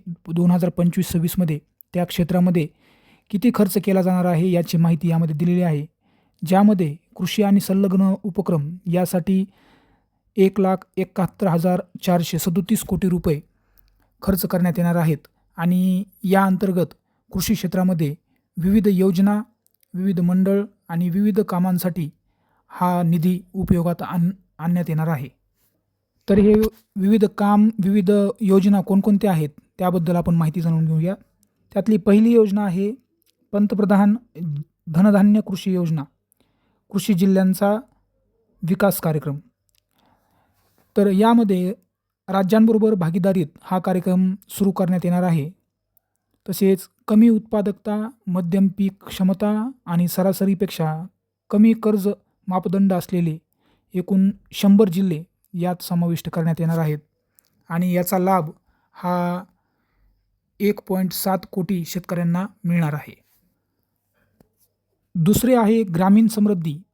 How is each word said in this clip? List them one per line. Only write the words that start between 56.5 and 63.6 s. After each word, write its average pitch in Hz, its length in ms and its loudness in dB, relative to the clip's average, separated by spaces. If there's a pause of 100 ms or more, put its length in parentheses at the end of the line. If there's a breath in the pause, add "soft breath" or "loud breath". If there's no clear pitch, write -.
येणार 165 200 -2
आहेत 151 200 -2 (720)
आणि 175 240 -2
याचा 180 260 0
लाभ 180 320 0 (420)
हा 180 520 -4 (1160)
एक 202 280 -2
पॉइंट 185 240 -2
सात 190 260 -4 (140)
कोटी 180 320 -4
शेतकऱ्यांना 175 640 -4 (180)
मिळणार 170 280 0
आहे. - 320 -12 (1900)